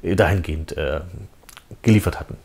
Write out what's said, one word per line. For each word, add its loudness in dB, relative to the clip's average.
äh, -2
dahingehend, 0
äh, -2
geliefert 4
hatten. -12